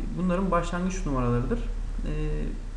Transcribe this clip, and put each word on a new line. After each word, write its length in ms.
Bunların 320
başlangıç 560
numaralarıdır. 520
E, 540